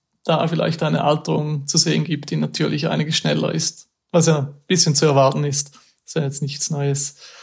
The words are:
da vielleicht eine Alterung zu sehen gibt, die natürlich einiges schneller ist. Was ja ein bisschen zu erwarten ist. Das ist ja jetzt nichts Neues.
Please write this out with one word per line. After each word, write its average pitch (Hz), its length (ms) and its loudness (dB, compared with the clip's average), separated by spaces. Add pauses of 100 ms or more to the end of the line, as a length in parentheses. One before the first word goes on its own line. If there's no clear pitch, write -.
(260)
da 170 220 2
vielleicht 165 360 0
eine 156 200 0
Alterung 151 640 0
zu - 120 -2
sehen 160 260 2
gibt, 147 260 -6
die 165 60 -4
natürlich 151 520 -2
einiges 160 300 -2
schneller 156 360 0
ist. - 360 -4 (220)
Was 170 160 4
ja 156 120 4
ein 139 140 -6 (140)
bisschen 165 260 2
zu 147 120 4
erwarten 139 380 4
ist. 143 300 -2
Das - 80 -20 (240)
ist - 100 -10
ja 160 80 0
jetzt 139 200 -4
nichts - 260 -4
Neues. 143 460 -2 (260)